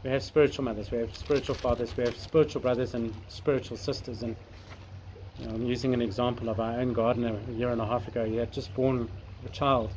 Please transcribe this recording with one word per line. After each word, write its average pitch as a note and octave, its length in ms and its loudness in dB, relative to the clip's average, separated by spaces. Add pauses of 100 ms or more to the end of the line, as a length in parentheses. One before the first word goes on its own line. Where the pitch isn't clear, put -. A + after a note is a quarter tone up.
We C3 60 -2
have C3 140 2
spiritual C#3+ 420 4
mothers, G#2 260 -4
we B2 60 0
have A#2 180 -2
spiritual C3+ 400 0
fathers, A#2+ 400 0
we B2 80 2
have A#2+ 140 0
spiritual - 440 2
brothers B2+ 320 2
and A#2 200 -2 (160)
spiritual B2+ 480 0
sisters. A#2+ 460 -6
And, A2+ 120 -4 (1000)
you A#2+ 80 -8
know, A2 100 -6
I'm A#2 100 0
using B2 280 2
an A#2+ 80 2
example A#2 480 0
of G#2+ 100 0
our A#2 200 0
own B2+ 120 2
gardener A#2 460 2 (120)
a - 20 -6
year A#2+ 180 0
and A#2 100 0
a A2 60 0
half A2+ 220 0
ago. A2+ 180 -2
He A2 120 0
had A#2 140 -2
just - 220 -6
born B2+ 360 2 (360)
a G2+ 40 -8
child. B2+ 480 2